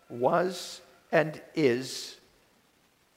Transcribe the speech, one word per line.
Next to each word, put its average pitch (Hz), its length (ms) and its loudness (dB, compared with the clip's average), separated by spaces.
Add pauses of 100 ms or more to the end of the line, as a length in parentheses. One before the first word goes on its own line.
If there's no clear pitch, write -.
was 156 720 -2 (300)
and 156 300 2 (140)
is, 131 600 0 (1000)